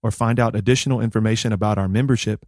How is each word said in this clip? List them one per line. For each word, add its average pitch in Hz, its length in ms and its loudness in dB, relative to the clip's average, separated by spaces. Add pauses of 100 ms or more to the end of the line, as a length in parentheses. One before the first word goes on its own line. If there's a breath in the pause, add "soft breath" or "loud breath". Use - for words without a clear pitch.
or 110 80 0
find 117 300 0
out 113 160 0
additional 123 440 0
information 110 520 0
about 104 260 0
our 98 80 0
membership 110 600 0